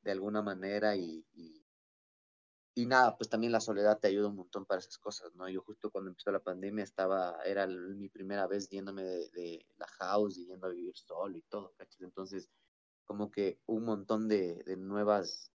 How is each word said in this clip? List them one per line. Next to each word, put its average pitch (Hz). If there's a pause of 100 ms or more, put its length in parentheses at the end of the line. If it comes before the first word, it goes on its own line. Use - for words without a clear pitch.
de 101
alguna 104
manera 101
y, 82
y, 82 (1120)
y 120
nada, 127
pues 113
también 117
la 113
soledad 107
te -
ayuda 104
un 101
montón 95
para 95
esas -
cosas, -
¿no? 92
Yo 92
justo 107
cuando 95
empezó 90
la 98
pandemia 98
estaba, 92
era 98
el, 92
mi 98
primera 95
vez 98
yéndome 98
de, 90
de 85 (120)
la 87 (120)
house 98
y 87
yendo 92
a -
vivir 87
solo 87
y 82
todo, 98
¿cachai? -
Entonces, 95 (560)
como 101
que 98
un 110
montón 110
de, 90
de 92
nuevas 101